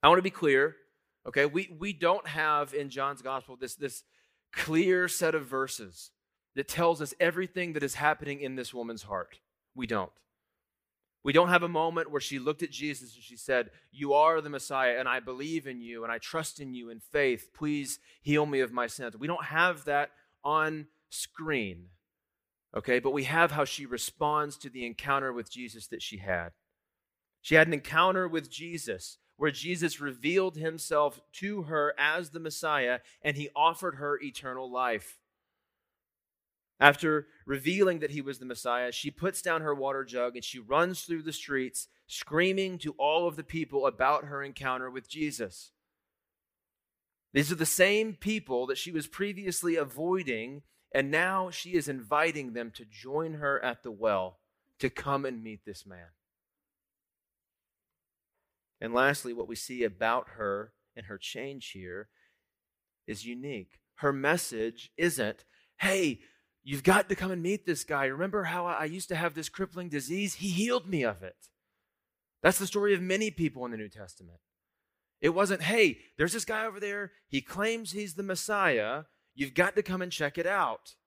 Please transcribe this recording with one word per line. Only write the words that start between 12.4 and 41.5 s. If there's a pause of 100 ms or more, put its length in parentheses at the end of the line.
at
Jesus
and
she
said, (220)
"You
are
the
Messiah,
and
I
believe
in
you,
and
I
trust
in
you
in
faith.
Please (240)
heal
me
of
my
sins."
We
don't
have
that (300)
on (240)
screen, (840)
okay?
But
we
have
how
she
responds
to
the
encounter
with
Jesus
that
she
had. (880)
She
had
an
encounter
with
Jesus (180)
where
Jesus
revealed
himself (120)
to
her
as
the
Messiah, (200)
and
he
offered
her
eternal
life. (1600)
After (180)
revealing
that
he
was
the
Messiah,
she
puts
down
her
water
jug
and
she
runs
through
the
streets, (180)